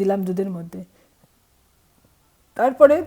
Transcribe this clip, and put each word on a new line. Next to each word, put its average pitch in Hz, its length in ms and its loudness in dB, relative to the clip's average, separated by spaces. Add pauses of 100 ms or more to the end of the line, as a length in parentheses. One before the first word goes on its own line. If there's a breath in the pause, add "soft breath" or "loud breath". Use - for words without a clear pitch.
দিলাম 196 240 0
দুধের 190 260 -6
মধ্যে। 175 300 -12 (1700 soft breath)
তারপরে 277 420 4 (100)